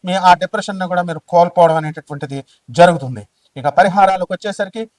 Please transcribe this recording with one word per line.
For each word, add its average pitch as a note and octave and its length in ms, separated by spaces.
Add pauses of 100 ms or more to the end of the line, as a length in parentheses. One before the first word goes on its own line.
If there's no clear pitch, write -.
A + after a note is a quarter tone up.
మీ F3+ 80
ఆ F#3 200
డిప్రెషన్ను F#3+ 540
కూడా F3 140
మీరు E3 260
కోల్పోవడం F3 480
అనేటటువంటిది D3+ 640 (300)
జరుగుతుంది. B2+ 580 (300)
ఇక C3 100
పరిహారాలకు F#3+ 680
వచ్చేసరికి G3+ 480 (180)